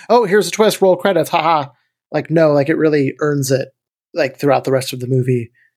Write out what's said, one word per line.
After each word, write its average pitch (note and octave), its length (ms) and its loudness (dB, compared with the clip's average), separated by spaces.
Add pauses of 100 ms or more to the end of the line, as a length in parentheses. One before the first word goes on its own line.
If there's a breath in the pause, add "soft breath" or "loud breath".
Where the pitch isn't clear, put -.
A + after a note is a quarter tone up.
"Oh, A#3+ 160 2
here's F#3 240 0
a - 20 -8
twist, G#3 300 0
roll F#3 160 4
credits, F3 340 0
haha." D#3+ 380 0 (420)
Like, D3+ 200 -4
no, D#3+ 220 2
like, C#3+ 180 0
it D#3+ 60 0
really D3+ 440 0
earns C#3+ 300 -2
it, C3 180 0 (460)
like, D3 240 -4
throughout C3 260 0
the C3 80 -2
rest C3 220 -4
of B2+ 60 -12
the B2 60 -8
movie. B2+ 440 -2 (260)